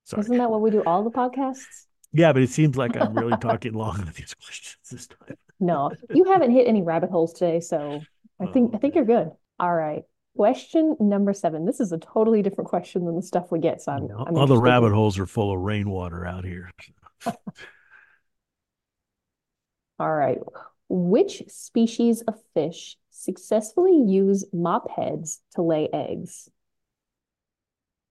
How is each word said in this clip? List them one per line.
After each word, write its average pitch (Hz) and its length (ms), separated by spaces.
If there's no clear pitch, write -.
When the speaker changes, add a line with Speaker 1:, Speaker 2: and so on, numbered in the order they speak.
Speaker 1:
Sorry. 214 180
Speaker 2:
Isn't 240 160
that 240 120
what 214 120
we 220 100
do 208 120
all 180 200
the 233 60
podcasts? 262 760
Speaker 1:
Yeah, 156 200
but 131 100
it 123 80
seems 151 260
like 120 200
I'm 110 180
really 117 220
Speaker 2:
<laughs> - 40
Speaker 1:
talking 117 340
long 107 260
on 80 160
these - 180
questions - 440
this 123 160
time. - 300
Speaker 2:
No, 156 320
you 311 120
haven't 370 260
hit 247 160
any 220 160
rabbit 165 280
holes 170 240
today, 170 260
so 147 400
I 185 60
think, 240 260
Speaker 1:
Oh, 214 40
Speaker 2:
I - 40
think 285 120
Speaker 1:
okay. 349 60
Speaker 2:
you're 226 260
good. 160 60
All 175 120
right. 156 300
Question 262 640
number 202 320
seven. 160 340
This 254 140
is 196 120
a - 60
totally 220 420
different 196 300
question 180 340
than 170 120
the 156 60
stuff 175 280
we 170 80
get, 160 240
so 151 100
I'm, 139 140
Speaker 1:
No, 110 200
Speaker 2:
I'm 170 100
Speaker 1:
all 143 100
the 131 80
Speaker 2:
interested 113 80
Speaker 1:
rabbit 123 240
Speaker 2:
in 104 80
Speaker 1:
holes 104 240
are 95 80
full 101 260
of 92 80
rainwater 92 640
out 90 200
here. 87 260
<laughs> - 260
Speaker 2:
All 156 160
right. 147 240
Which 190 600
species 233 720
of 214 120
fish 165 420
successfully 233 840
use 196 560
mop 170 380
heads - 500
to 185 60
lay 160 300
eggs? - 560